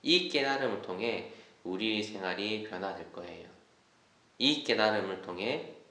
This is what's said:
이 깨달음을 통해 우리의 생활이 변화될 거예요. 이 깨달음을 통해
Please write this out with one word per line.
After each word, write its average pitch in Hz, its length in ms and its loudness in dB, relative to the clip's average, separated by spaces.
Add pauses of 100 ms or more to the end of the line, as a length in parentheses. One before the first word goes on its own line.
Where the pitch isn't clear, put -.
이 175 260 4
깨달음을 135 540 2
통해 95 500 -4 (320)
우리의 104 380 0
생활이 104 640 -4
변화될 92 480 -6
거예요. 87 360 -12 (920)
이 147 240 4
깨달음을 104 600 2
통해 101 520 -4 (160)